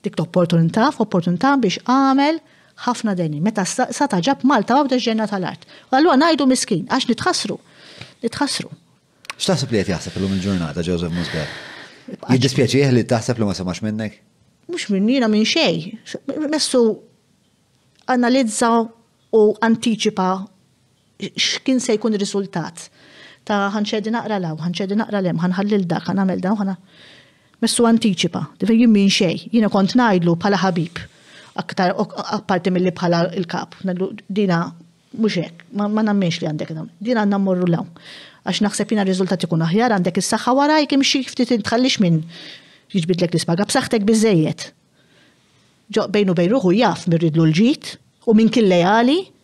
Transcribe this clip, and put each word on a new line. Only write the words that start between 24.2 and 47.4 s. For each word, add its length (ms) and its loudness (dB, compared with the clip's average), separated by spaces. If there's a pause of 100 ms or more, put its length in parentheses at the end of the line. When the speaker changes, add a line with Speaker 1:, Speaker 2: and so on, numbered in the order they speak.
Speaker 1:
law, 160 -6
ħanċedi 400 -4
naqra 240 -2
lem, 160 -2
ħanħallil 500 0
dak, 220 -4
ħanagħmel 320 0
daw, 180 0
ħana-, 200 -4 (840)
Messu 260 2
antiċipa, 540 2 (180)
tifhem 220 4
jien 100 6
minn 200 6
xejn. 420 0
Jiena 180 4
kont 240 2
ngħidlu 400 4
bħala 240 0
ħabib, 380 -2 (640)
aktar, 340 -2
ok-, 280 -6 (120)
apparti 380 -2
milli 180 0
bħala 300 0 (160)
il-kap. 420 -8
Ngħidlu, 280 -4 (200)
"Dina, 300 0 (580)
mhux 240 -2
hekk, 320 -12
ma, 160 -4
ma 160 0
namminx 380 0
li 80 -4
għandek 240 -8
dawn. 160 -10 (100)
Dina 240 0
għandna 160 2
mmorru 320 0
law." 140 -2 (580)
Għax 180 -4
naħseb 300 -2
jiena 140 0
r-riżultat 400 -2
ikun 180 0
aħjar, 320 2
għandek 240 0
is-saħħa 380 -2
warajk, 340 2
imxi 340 2
ftit 300 0
intħallix 460 0
minn 180 4 (720)
jiġbidlek 400 0
l-ispaga, 340 0
b'saħħtek 400 0
biżżejjed. 600 2 (1300)
Ġo, 160 0
bejnu 240 2
bejn 160 2
ruħu 240 2
jaf 320 0
min 160 2
ridlu 240 2